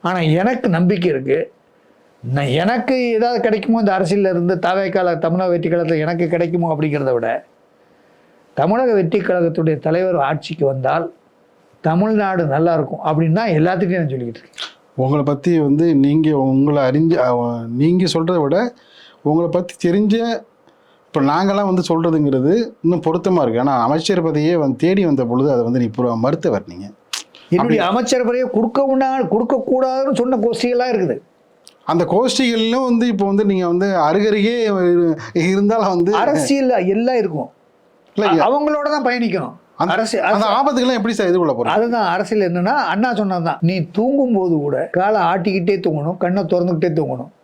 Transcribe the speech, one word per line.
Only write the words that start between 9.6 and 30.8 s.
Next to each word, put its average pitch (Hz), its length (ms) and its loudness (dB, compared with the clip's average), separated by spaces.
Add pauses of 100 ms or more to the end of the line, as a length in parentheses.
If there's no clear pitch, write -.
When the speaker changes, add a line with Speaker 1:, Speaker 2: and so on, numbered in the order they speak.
Speaker 1:
தலைவர் 175 360 0
ஆட்சிக்கு 151 500 -2
வந்தால் 135 480 -2 (680)
தமிழ்நாடு 190 640 0
நல்லா 156 280 0
இருக்கும் 156 320 -4
அப்படின்னு 160 280 0
தான் 220 160 0
எல்லாத்துட்டையும் 180 480 0
நான் 160 100 -2
சொல்லிக்கிட்டு 123 280 -6
இருக்கேன். - 300 -18 (300)
Speaker 2:
உங்களை 135 280 0
பத்தி 147 360 0
வந்து 151 360 2
நீங்க, 147 420 2
உங்களை 139 460 2
அறிஞ்ச, 151 320 2
அவ-, 120 520 -2
நீங்க 160 460 2
சொல்றதை 170 280 0
விட 180 320 -2 (480)
உங்களை 160 300 0
பத்தி 175 380 -2
தெரிஞ்ச, 208 260 2 (880)
இப்ப 156 160 -2
நாங்கெல்லாம் 196 520 0
வந்து 180 140 0
சொல்றதுங்கிறது 156 680 2 (280)
இன்னும் 165 200 0
பொருத்தமா 160 400 0
இருக்கு. 117 180 0
ஆனா 131 220 0
அமைச்சர் 160 420 0
பதவியே 156 320 2
வந்து 143 200 0
தேடி 185 300 2
வந்த 135 200 2
பொழுது 127 260 2
அதை 120 120 2
வந்து 123 160 0
நீ 120 80 0
புற-, 117 360 -2
மறுத்தவர் 131 440 0
நீங்க. 90 180 -14 (640)
Speaker 1:
என்னுடைய 175 100 2
Speaker 2:
அப்படி 226 200 2
Speaker 1:
அமைச்சர் 240 400 0
பதவியை 247 300 -2
கொடுக்க 226 340 0
உண்டா-, 262 440 0
கொடுக்க 226 280 0 (120)
கூடாதுன்னு 262 480 0
சொன்ன 247 220 0
கோஷ்டிகள்லாம் 240 560 0